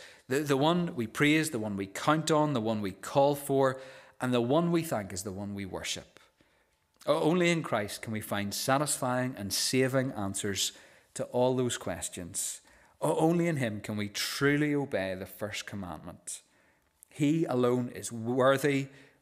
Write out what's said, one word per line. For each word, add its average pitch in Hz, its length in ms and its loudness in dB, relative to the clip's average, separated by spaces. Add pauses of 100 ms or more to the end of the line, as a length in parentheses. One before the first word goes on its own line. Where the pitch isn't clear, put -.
(280)
The, 131 120 2
the 139 160 0
one 165 380 2
we 113 140 -4
praise, 151 420 4
the 123 80 -4
one 107 180 -4
we 98 100 -4
count 156 440 0
on, 151 220 4
the 123 80 0
one 110 200 0
we 98 120 -4
call 143 420 2
for, 135 460 2 (400)
and 127 120 0
the 120 80 4
one 151 300 2
we 170 120 2
thank 107 300 -6
is 92 120 -10
the 101 80 -8
one 101 220 -8
we 98 100 -6
worship. - 560 -8 (840)
O-, 156 160 2
only 170 280 4
in 165 140 0
Christ 104 380 -4
can 117 100 -6
we 107 80 -2
find 101 340 -4
satisfying 131 840 0
and 98 160 -6
saving 131 600 2
answers 98 600 -4 (420)
to - 100 -6
all 127 320 2
those 123 200 0
questions. - 840 -8 (400)
O-, 156 160 0
only 170 320 4
in 160 80 0
him 110 240 -2
can 107 160 -6
we 104 120 -2
truly 143 640 0
obey 107 440 -2
the 92 100 -10
first - 400 -10
commandment. 87 760 -12 (680)
He 156 360 0
alone 123 460 2
is 98 200 -10
worthy, 135 760 2 (340)